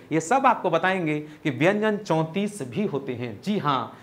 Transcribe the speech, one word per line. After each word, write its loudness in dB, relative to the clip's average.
ये 2
सब 2
आपको 4
बताएंगे 0
कि 2
व्यंजन 2
चौंतीस -2
भी -2
होते -4
हैं। -8
जी 0
हाँ, -2